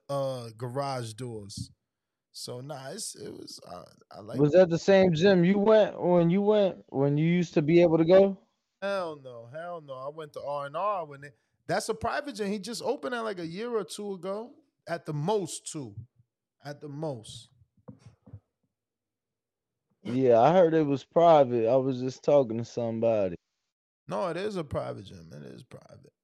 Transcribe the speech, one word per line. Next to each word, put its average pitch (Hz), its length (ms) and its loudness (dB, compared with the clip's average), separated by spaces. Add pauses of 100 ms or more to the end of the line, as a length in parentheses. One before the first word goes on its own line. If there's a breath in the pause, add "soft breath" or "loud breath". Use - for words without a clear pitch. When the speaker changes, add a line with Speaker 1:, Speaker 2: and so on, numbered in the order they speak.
Speaker 1:
uh, 135 480 -6
garage 127 560 -6
doors. 107 580 -12 (640)
So, 123 280 -14
nah, 135 280 -14
it's, - 260 -12
it - 180 -14
was, - 320 -16
uh, 87 200 -16 (260)
I 85 80 -20
like 110 200 -12
Speaker 2:
Was 147 140 2
Speaker 1:
it. 175 40 6
Speaker 2:
that 185 120 6
the 165 80 0
same 190 360 4
gym 180 320 4
you 196 120 4
went 214 420 4
when 170 300 2
you 190 140 2
went, 202 460 2
when 143 280 0
you 156 80 2
used 175 300 0
to 170 80 2
be 170 180 6
able 165 160 6
to 165 80 4
go? 190 320 6 (440)
Speaker 1:
Hell 185 420 -6
no. 117 280 -18
Hell 170 300 -12
no. 139 120 -14
I 131 160 -12
went 151 240 -14
to 117 100 -12
R 143 240 -8
and 143 100 -10
R 190 280 -4
when 143 180 -18
it, 139 120 -20 (300)
that's 208 240 -2
a 220 60 -4
private 285 400 -6
gym. 202 160 -6
He 214 80 -6
just 190 240 -10
opened 262 320 -6
that, 226 80 -6
like, 202 160 -6
a 165 80 -8
year 226 280 -8
or 208 80 -2
two 202 300 -10
ago. 196 400 -10 (340)
At 170 200 -8
the 156 60 -6
most, 175 560 -2
two. 123 260 -12 (680)
At - 160 -14
the 156 80 -14
most. 143 640 -10 (2500)
Speaker 2:
Yeah, 120 360 4
I 143 140 8
heard 170 200 6
it 160 120 4
was 139 180 -2
private. 139 640 6
I 127 80 4
was 131 240 0
just 127 240 -8
talking 131 360 4
to 113 60 -6
somebody. 113 680 -2 (720)
Speaker 1:
No, 190 220 -6
it 160 80 -6
is 202 180 -6
a 170 80 -4
private 123 420 -10
gym. 82 280 -20
It 73 100 -18 (100)
is 62 100 -20
private. - 500 -20 (100)